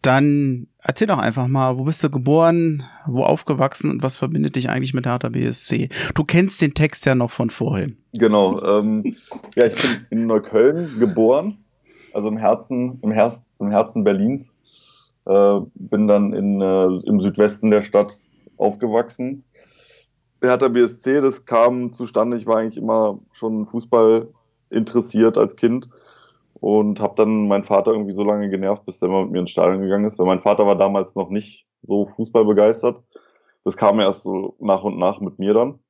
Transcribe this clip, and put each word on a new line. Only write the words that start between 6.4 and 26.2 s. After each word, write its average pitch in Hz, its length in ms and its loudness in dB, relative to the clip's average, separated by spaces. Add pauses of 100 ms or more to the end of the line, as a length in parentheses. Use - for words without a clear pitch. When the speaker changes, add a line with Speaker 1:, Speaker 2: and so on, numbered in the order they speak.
Speaker 1:
den 147 140 0
Text 151 320 -2
ja 131 80 2
noch 120 160 0
von 117 180 -4
vorhin. 117 480 -4 (160)
Speaker 2:
Genau, 104 480 4
ähm, 104 420 0 (520)
ja, 120 100 6
ich 110 80 0
bin 117 380 -4
in 113 160 -2
Neukölln 117 720 0
geboren, 120 580 2 (560)
also 104 140 -4
im 107 100 -4
Herzen, 123 640 -2
im 107 80 -2
Herz-, 110 320 0 (160)
im 101 140 -6
Herzen 107 320 -2
Berlins. 104 500 -2 (720)
Äh, 101 360 4 (120)
bin 104 340 -2
dann 101 260 2
in, 101 280 -2
äh, 95 240 2 (220)
im 104 120 2
Südwesten 104 520 0
der 104 100 4
Stadt 101 320 0 (440)
aufgewachsen. 120 840 -4 (960)
Hertha 127 280 2
B 120 140 2
S 120 200 0
C, 135 180 0
das 135 260 0
kam 120 480 2
zustande, 120 440 -2
ich 104 80 -10
war 113 120 0
eigentlich 113 200 -4
immer 110 400 0 (140)
schon 110 340 -6
Fußball 113 640 2 (420)
interessiert 113 680 0
als - 160 0
Kind. 127 340 -2 (720)